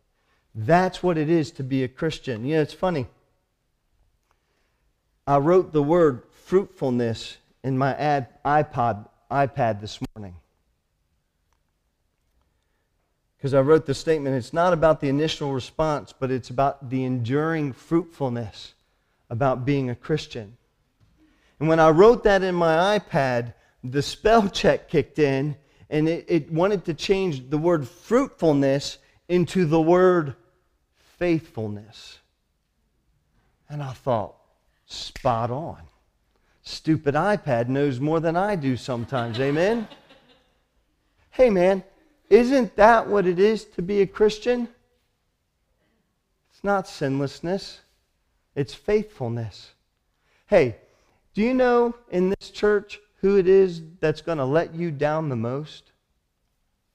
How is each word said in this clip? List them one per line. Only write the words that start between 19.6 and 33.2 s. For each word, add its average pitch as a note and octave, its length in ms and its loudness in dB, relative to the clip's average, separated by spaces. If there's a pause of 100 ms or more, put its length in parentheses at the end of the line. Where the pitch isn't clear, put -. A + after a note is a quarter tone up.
being C3+ 260 -2
a A#2+ 60 -8
Christian." A#2+ 600 -8 (1000)
And D3+ 100 0
when D#3+ 120 4
I D#3+ 100 8
wrote A3 320 6
that G3 200 4
in F#3 120 -2
my F3 440 2
iPad, B2+ 560 -2 (280)
the B2+ 200 -4
spell G#3+ 460 2
check - 400 0
kicked - 300 -2
in, C#3+ 380 0 (340)
and D#3 180 0
it, E3 200 -4
it E3 240 -2
wanted F3+ 320 0
to E3+ 100 -6
change D#3+ 560 -2
the D3+ 80 -2
word D#3 300 0
fruitfulness D3 1120 0 (300)
into F3+ 380 0
the D#3+ 140 2
word F3 560 2 (840)
faithfulness. A2 1000 -6 (1500)